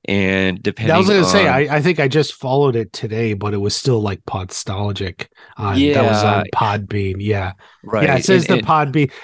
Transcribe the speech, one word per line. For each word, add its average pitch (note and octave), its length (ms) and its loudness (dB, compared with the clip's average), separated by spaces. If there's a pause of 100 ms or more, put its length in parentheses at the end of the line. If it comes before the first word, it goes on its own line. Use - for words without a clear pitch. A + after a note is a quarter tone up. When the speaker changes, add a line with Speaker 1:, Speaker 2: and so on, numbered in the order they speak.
Speaker 1:
And F#2+ 580 0
depending A2+ 320 0
Speaker 2:
I - 20 4
was F#3+ 100 2
gonna G3+ 120 4
Speaker 1:
on E3+ 60 2
Speaker 2:
say, F#3+ 220 2
I, C#3+ 300 0
I D3 60 0
think E3 160 2
I C#3+ 80 2
just C#3+ 260 0
followed C3+ 420 0
it A2+ 180 -4
today, A2 420 -4
but G#2 180 -4
it G#2 40 -2
was G2+ 180 -2
still, A#2+ 260 0
like, G2 240 -4
Podstalgic. G2 1000 -8 (300)
On, G2 180 -4
that C#3 280 4
was G#2+ 200 2
Speaker 1:
Yeah. G2+ 160 2
Speaker 2:
on - 60 -2 (100)
Podbean. G#2 640 -2
Yeah. G2+ 320 -2 (320)
Speaker 1:
Right. G#2 240 0
Speaker 2:
Yeah, C3+ 100 2
it - 80 -4
says F#3 240 4
Speaker 1:
And, F3+ 120 2
Speaker 2:
the A2 100 -8
Speaker 1:
and D3+ 220 2
Speaker 2:
Podbean, D3 180 2 (120)